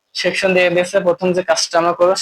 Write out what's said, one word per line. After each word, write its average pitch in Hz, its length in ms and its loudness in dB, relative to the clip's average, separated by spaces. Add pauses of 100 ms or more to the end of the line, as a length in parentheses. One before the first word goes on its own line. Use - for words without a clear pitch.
(140)
সেকশন 185 420 -2
দিয়ে 180 180 2
দিয়েছে। 180 220 -2 (100)
প্রথম 175 300 0
যে 185 140 0
কাজটা - 300 -2
আমরা 170 180 0
করবো, 180 240 4